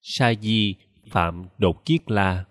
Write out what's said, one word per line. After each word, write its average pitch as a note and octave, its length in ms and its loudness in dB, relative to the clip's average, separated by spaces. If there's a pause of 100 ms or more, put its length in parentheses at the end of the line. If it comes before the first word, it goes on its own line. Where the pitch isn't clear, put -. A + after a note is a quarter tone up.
Sa A#2 320 0
di G#2+ 400 0 (360)
phạm F2 380 -4 (100)
đột F#2 260 0
kiết D#3+ 260 0
la. F#2+ 400 0